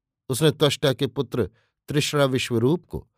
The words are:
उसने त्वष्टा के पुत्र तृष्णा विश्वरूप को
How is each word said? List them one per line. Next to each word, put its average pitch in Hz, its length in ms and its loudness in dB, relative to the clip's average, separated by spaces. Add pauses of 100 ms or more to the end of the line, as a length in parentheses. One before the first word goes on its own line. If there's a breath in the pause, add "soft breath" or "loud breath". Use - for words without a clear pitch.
(300)
उसने 139 220 2
त्वष्टा 147 420 2
के 135 140 -2
पुत्र 127 420 -4 (400)
तृष्णा 143 360 0
विश्वरूप 127 600 0
को - 220 -12 (100)